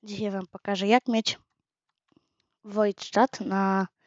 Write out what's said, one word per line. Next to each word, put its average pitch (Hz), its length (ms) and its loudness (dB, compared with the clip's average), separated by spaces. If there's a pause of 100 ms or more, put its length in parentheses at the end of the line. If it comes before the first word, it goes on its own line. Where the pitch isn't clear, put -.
Dzisiaj 208 280 -6
wam 190 160 -6
pokażę, 196 400 -4
jak 240 200 4
mieć 226 320 -2 (1200)
voice 208 420 -2 (100)
chat 240 260 4
na 190 460 0 (200)